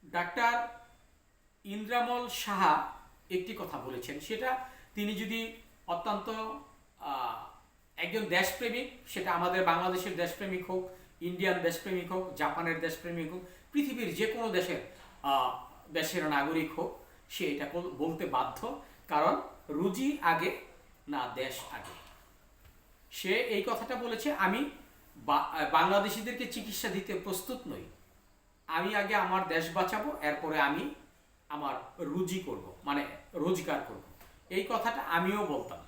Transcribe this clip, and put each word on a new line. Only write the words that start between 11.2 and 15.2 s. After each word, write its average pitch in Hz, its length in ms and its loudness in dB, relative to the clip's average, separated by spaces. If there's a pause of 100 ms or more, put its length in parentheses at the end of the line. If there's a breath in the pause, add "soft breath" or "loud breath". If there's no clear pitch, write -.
ইন্ডিয়ান 180 400 0
দেশপ্রেমিক 175 520 -2
হোক, 185 220 -2
জাপানের 160 460 0
দেশপ্রেমিক 165 520 -4
হোক, 180 100 -8 (300 loud breath)
পৃথিবীর 240 420 0
যে 202 120 0
কোনো 226 220 -2
দেশের, 175 440 0 (300 loud breath)